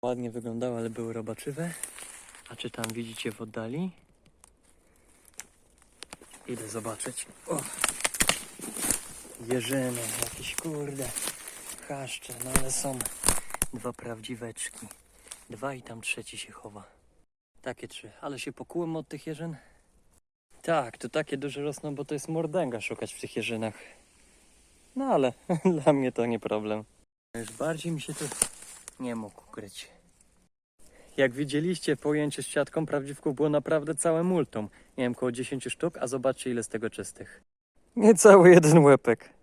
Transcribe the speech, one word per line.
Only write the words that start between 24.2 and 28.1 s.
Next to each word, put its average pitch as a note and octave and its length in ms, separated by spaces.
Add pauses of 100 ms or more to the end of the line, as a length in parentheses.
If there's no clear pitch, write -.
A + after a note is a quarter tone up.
No C4 80
ale D3 280 (160)
<laughs> F3+ 240 (100)
dla D#3 100
mnie C3+ 200
to A#2 140
nie A#2 140
problem. G#2+ 440 (500)
Już A#2 180
bardziej D#3+ 400
mi D3+ 80
się D3+ 140